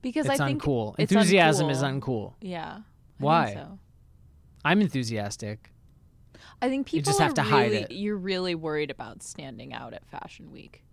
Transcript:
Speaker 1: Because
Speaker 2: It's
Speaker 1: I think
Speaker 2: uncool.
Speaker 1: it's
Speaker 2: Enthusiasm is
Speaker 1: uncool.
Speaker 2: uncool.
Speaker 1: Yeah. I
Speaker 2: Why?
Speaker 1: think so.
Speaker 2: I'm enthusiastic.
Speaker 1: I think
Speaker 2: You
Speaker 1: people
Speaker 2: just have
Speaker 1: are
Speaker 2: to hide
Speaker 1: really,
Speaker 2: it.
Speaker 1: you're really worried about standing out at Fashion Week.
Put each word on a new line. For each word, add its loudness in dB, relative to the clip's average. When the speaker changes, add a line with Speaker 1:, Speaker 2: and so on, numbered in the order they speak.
Speaker 1:
Because -2
Speaker 2:
It's 2
Speaker 1:
I 2
think 0
Speaker 2:
uncool. 0
Speaker 1:
it's 2
Speaker 2:
Enthusiasm 6
is 0
Speaker 1:
uncool. -2
Speaker 2:
uncool. -4
Speaker 1:
Yeah. -10
I -18
Speaker 2:
Why? 4
Speaker 1:
think -8
so. -14
Speaker 2:
I'm 4
enthusiastic. -4
Speaker 1:
I 2
think -2
Speaker 2:
You 0
Speaker 1:
people 0
Speaker 2:
just 4
have 4
Speaker 1:
are -2
Speaker 2:
to 2
hide 4
Speaker 1:
really, 0
Speaker 2:
it. -10
Speaker 1:
you're -4
really -2
worried -4
about -12
standing -14
out -12
at -16
Fashion -16
Week. -20